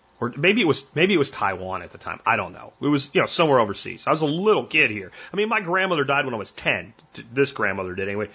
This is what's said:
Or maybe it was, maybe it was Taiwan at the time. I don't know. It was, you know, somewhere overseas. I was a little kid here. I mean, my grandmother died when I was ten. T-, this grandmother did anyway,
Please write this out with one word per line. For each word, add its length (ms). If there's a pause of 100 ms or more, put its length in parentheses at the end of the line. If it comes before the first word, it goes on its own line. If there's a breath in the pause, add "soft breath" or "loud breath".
(220)
Or 160
maybe 240
it 60
was, 180 (100)
maybe 200
it 40
was 120
Taiwan 500
at 120
the 40
time. 300
I 100
don't 160
know. 300
It 60
was, 260
you 80
know, 40
somewhere 320
overseas. 480
I 40
was 100
a 60
little 400
kid 240
here. 220 (200 loud breath)
I 40
mean, 120
my 140
grandmother 420
died 220
when 80
I 20
was 160
ten. 400 (220)
T-, 180
this 200
grandmother 420
did 120
anyway, 280